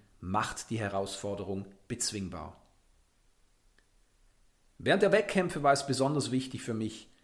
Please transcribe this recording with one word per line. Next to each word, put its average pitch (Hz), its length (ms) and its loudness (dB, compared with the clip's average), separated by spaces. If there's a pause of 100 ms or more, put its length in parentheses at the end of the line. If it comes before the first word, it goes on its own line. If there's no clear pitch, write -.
(200)
macht 98 500 -4
die 113 80 -2
Herausforderung 98 880 -4 (220)
bezwingbar. 92 720 -6 (2250)
Während 185 240 4
der 196 100 6
Wettkämpfe 190 500 2
war 143 100 8
es 135 140 2
besonders 131 460 2
wichtig 131 300 -4
für 117 120 -4
mich, 110 340 -6 (160)